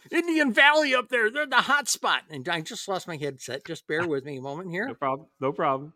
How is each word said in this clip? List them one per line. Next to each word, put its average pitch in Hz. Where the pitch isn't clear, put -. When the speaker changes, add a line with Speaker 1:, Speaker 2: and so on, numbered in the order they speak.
Speaker 1:
Indian 311
Valley 294
up 247
there, 226
they're 294
the 262
hot 247
spot." 180
And 143
I 170
just 170
lost 185
my 170
headset. 135
Just 165
bear 160
Speaker 2:
<laughs> 180
Speaker 1:
with 139
me 139
a 127
moment 160
here. 202
Speaker 2:
No 240
problem. 135
No 135
problem. 147